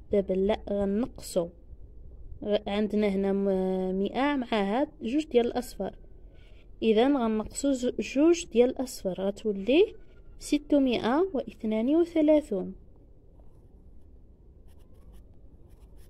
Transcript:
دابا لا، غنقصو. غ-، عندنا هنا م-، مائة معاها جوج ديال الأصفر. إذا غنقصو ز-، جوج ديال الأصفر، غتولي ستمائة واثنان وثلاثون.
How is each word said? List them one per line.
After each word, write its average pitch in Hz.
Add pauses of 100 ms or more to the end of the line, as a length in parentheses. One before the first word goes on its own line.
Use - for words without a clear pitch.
(120)
دابا 196
لا، 196 (100)
غنقصو. 202 (960)
غ-، 208
عندنا 208
هنا 196
م-، 185
مائة 277
معاها 233 (140)
جوج 277
ديال 233
الأصفر. - (880)
إذا 220
غنقصو 233
ز-، 247
جوج 311
ديال 240
الأصفر، 190
غتولي 202 (440)
ستمائة 285
واثنان 226
وثلاثون. 302 (3250)